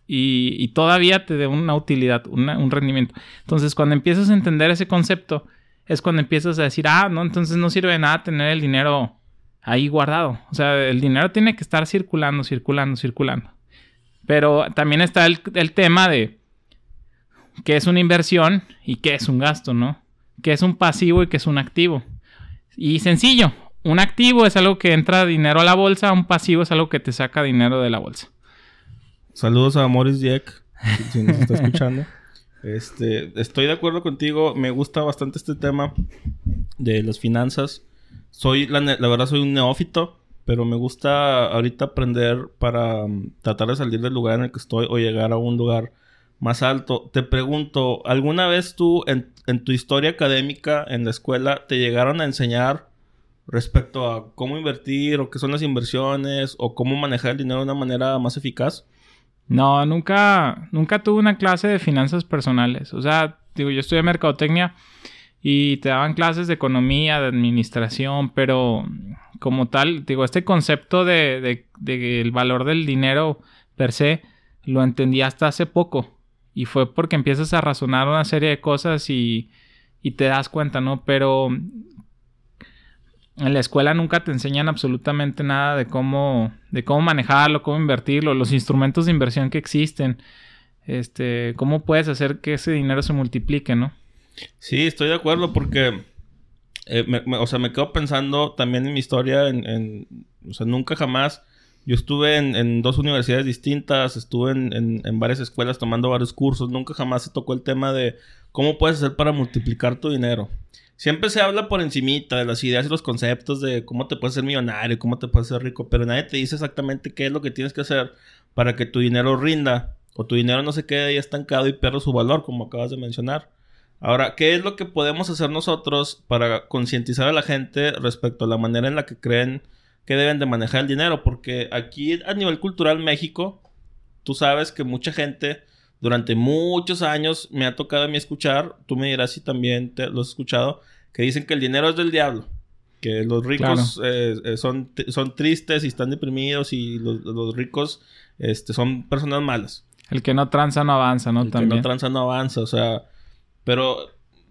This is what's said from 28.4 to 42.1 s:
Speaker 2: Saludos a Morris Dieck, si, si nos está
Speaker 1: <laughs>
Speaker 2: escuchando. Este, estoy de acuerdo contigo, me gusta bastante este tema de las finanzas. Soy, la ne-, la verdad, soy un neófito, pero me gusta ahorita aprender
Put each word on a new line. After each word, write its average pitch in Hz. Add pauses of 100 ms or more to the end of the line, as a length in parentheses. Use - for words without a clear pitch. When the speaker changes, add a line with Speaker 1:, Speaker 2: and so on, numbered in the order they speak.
Speaker 2:
Saludos 127
a 135
Morris 131
Dieck, 131 (360)
si, 110
si 113
nos -
está 120
Speaker 1:
<laughs> 156
Speaker 2:
escuchando. 127 (580)
Este, 107
estoy 135
de 147
acuerdo 165
contigo, 151
me 131
gusta 139
bastante 143
este 151
tema 143 (840)
de 110
las 110
finanzas. 123 (460)
Soy, 135
la 143
ne-, 143
la 123
verdad, 120
soy 143
un 139
neófito, 139 (240)
pero 117
me 117
gusta 135
ahorita 117
aprender 123 (100)